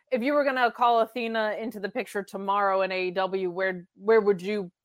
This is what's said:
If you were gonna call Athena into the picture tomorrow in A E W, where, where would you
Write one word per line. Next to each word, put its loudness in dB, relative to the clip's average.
If 0
you 0
were 4
gonna 2
call 4
Athena -2
into -8
the -6
picture -6
tomorrow 0
in -2
A -2
E -4
W, -2
where, -4
where 4
would 2
you -6